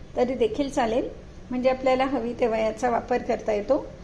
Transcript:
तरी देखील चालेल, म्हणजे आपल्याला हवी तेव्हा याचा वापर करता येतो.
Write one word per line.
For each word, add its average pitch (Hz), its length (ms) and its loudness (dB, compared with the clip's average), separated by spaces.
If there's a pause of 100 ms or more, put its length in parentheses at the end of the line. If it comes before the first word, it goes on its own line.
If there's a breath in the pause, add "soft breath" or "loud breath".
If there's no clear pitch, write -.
(160)
तरी 247 180 2
देखील 247 360 0
चालेल, 240 380 0 (420)
म्हणजे 247 200 0
आपल्याला 254 360 4
हवी 240 340 -2
तेव्हा 226 200 2
याचा 220 300 0
वापर 240 320 0
करता 220 320 0
येतो. 208 240 2 (260 loud breath)